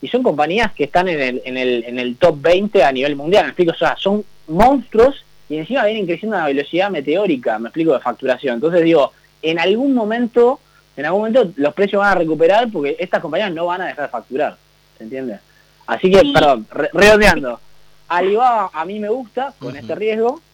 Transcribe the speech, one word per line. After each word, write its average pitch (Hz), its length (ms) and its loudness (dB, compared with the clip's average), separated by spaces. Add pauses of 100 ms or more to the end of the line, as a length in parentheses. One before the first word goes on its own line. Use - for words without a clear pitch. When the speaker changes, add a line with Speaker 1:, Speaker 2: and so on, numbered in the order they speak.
Speaker 1:
y 135 60 -10
son 254 140 -2
compañías 185 500 0
que - 120 -2
están 180 240 0
en 165 100 -2
el, 127 280 -2
en 127 100 -6
el, 123 280 0
en 123 140 -8
el 123 180 -6
top 160 260 2
veinte 185 420 2
a 139 80 2
nivel 139 240 -2
mundial, 165 280 2
¿me 135 60 -4
explico? 165 220 0
O - 40 -6
sea, 151 200 0
son 202 260 -2 (260)
monstruos 233 760 2 (240)
y 151 80 -6
encima 214 300 -2
vienen 220 180 -2
creciendo 170 320 -4
a 180 40 0
una 156 80 -2
velocidad 151 420 -2
meteórica, 143 680 0
¿me 113 100 -8
explico? 160 260 0
De 120 60 0
facturación. 123 560 -4
Entonces 165 260 2
digo, 165 300 4 (280)
en 165 180 -4
algún 226 360 0
momento, 240 680 2 (380)
en 139 80 -6
algún 190 160 0
momento 220 340 2
los 143 160 0
precios 202 280 0
van 202 100 2
a 190 60 4
recuperar 170 540 2
porque 151 280 -4
estas 180 240 -4
compañías 170 300 -4
no 165 120 -6
van 175 160 -4
a 180 60 -6
dejar 143 180 -8
de 131 60 -8
facturar, 123 460 -6 (420)
¿se 113 60 -18
entiende? 120 340 -10 (480)
Así 117 240 -2
que, 190 100 6
Speaker 2:
Sí. 143 140 4
Speaker 1:
perdón, 139 360 4
re-, 147 220 -4
redondeando, 180 680 4 (500)
Alibaba 202 680 0
a 160 100 -6
mí 196 140 -10
me 208 100 -6
gusta 254 500 -6
con 123 120 -10
Speaker 3:
Ujú. - 80 -12
Speaker 1:
este 131 160 -8
riesgo. 220 480 -2 (120)